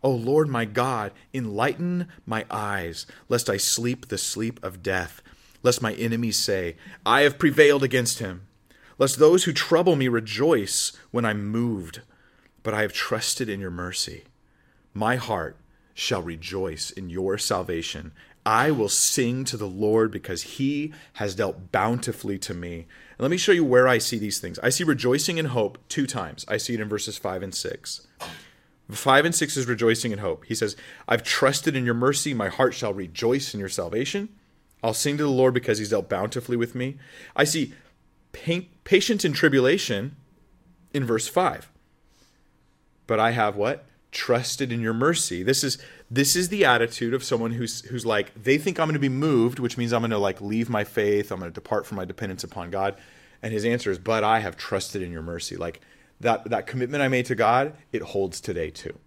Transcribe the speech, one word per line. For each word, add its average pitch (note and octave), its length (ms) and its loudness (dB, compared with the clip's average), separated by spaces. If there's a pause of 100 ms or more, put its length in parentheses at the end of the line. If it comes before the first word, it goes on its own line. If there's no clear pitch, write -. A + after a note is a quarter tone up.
O C3+ 60 4
Lord C3+ 380 2
my A#2+ 160 -2
God, A2 480 -2 (200)
enlighten C#3+ 760 -2 (200)
my A2 240 -4
eyes, G2 560 -6 (220)
lest A#2+ 200 0
I G2+ 80 2
sleep - 520 -2
the G2 100 -4
sleep A2+ 440 -4
of F#2 200 -10
death, F#2 400 -2 (400)
lest B2 200 4
my A2 120 -2
enemies A#2 420 -2
say, F#2 400 -2 (300)
"I C3+ 160 6
have C#3 160 4
prevailed C#3+ 440 6
against B2+ 360 0
him," F#2 240 -8 (560)
lest C3+ 200 2
those E3 260 8
who E3+ 80 0
trouble E3+ 440 4
me C3+ 100 2
rejoice A2+ 840 0 (180)
when A#2 140 -2
I'm G#2+ 220 -2
moved. G#2+ 560 -4 (600)
But A2 120 -2
I G#2+ 80 0
have G#2 100 -2
trusted - 560 -4
in G2+ 100 -4
your F#2+ 120 -8
mercy. F2 540 -8 (680)
My G#2+ 220 0
heart F#2+ 400 -4 (380)
shall - 280 -4
rejoice E2+ 680 -8
in F#2+ 200 -12
your F#2+ 280 -2
salvation. E2+ 720 -4 (320)
I A2+ 280 4
will A2+ 160 0
sing B2+ 560 0
to B2+ 120 -6
the G2+ 120 -6
Lord G#2+ 420 2
because F#2 320 -8
he C#3+ 500 -4 (220)
has G2+ 220 -4
dealt F#2 340 -4
bountifully G#2+ 680 -2
to - 140 -8
me. F2 220 -10
And - 440 -16
let C3 100 0
me F3 60 0
show F#3 160 4
you F3 120 6
where B2+ 220 8
I B2 120 6
see A#2 200 -2
these G#2 220 -4
things. F2 200 -10
I B2 100 2
see D#3+ 120 0
rejoicing D3 560 2
in D#3+ 80 0
hope A#2+ 320 0 (100)
two C#3 180 -2
times. F2+ 420 -8
I A2 80 -2
see A#2+ 180 -4
it A2 60 -2
in G#2+ 80 -4
verses G#2 300 -4
five F#2 240 -6
and F#2 120 -10
six. - 520 -10 (840)
Five C#3 340 4
and E3+ 100 2
six D3 220 -2
is C3 100 -2
rejoicing A#2 440 2
in G2+ 80 -6
hope. F2+ 260 -6
He A2+ 120 -6
says, G#2+ 200 -4 (300)
"I've A2+ 160 2
trusted C#3+ 540 0
in B2+ 80 -2
your A#2+ 100 2
mercy. C#3 400 0
My G#2 140 0
heart B2 260 2
shall A2 180 -4
rejoice A2+ 600 -2
in G#2 60 -6
your G2 80 -6
salvation. A#2+ 600 -4 (540)
I'll A2+ 100 0
sing C#3+ 260 -2
to D3+ 40 0
the D3 80 2
Lord C3 240 6
because A#2+ 240 0
he's G#2+ 120 -4
dealt G2+ 180 0
bountifully A2 480 -2
with A#2 180 -2
me." C3 240 -6 (380)
I C#3+ 80 4
see D#3 300 -2 (580)
pa-, F3 340 -4 (160)
patience G#3 420 4
in D#3+ 80 2
tribulation C3+ 840 2 (760)
in C#3 120 0
verse A#2 240 0
five. - 420 -2 (1400)
"But A2 140 0
I A2+ 100 4
have" A2 240 0
what? A2+ 320 -2 (260)
Trusted B2 580 -2
in A#2 100 -2
your A2+ 140 0
mercy. B2+ 480 0
This C3+ 220 2
is, C3 140 -2 (320)
this C#3 260 2
is F3+ 140 0
the G3+ 140 2
attitude A#2 500 2
of B2+ 100 -4
someone A2+ 280 -2
who's, A#2 340 -6
who's B2 200 -6
like, G#2+ 340 0
they C3 180 4
think D3+ 200 -2
I'm D#3+ 80 2
gonna D#3 120 0
be C#3 100 2
moved, B2+ 500 4
which B2 180 -2
means A#2+ 160 0
I'm A#2 100 2
gonna, A2+ 160 0
like, G2 220 0
leave A2 300 -2
my G#2+ 140 0
faith, G#2 480 0
I'm F#2 80 -6
gonna F2 100 -10
depart - 360 -4
from G#2+ 100 -10
my F#2 80 -6
dependence F#2+ 400 -10
upon F2 260 -12
God. G2 260 -2 (460)
And A2 100 -6
his G#2+ 120 -2
answer A#2+ 260 0
is, A2+ 80 -2
"But A2 240 0
I A2 160 4
have G2 180 -4
trusted - 460 -4
in F2 80 -6
your D#2+ 120 -8
mercy." E2+ 340 -8
Like, E2+ 240 -8 (400)
that, A2+ 300 0
that G#2+ 180 -2
commitment C3 340 -2
I C3+ 60 2
made B2+ 180 2
to C3 80 -2
God, B2 400 4 (160)
it A2+ 120 -4
holds G2 380 -4
today E2 300 -4
too. - 260 -12 (100)